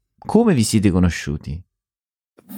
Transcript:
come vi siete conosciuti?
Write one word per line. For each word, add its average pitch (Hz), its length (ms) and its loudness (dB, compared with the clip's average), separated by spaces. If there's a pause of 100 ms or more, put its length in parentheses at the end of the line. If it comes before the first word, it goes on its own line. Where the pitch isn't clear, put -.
(180)
come 220 380 2
vi 113 80 2
siete 104 260 0
conosciuti? 85 720 -2 (960)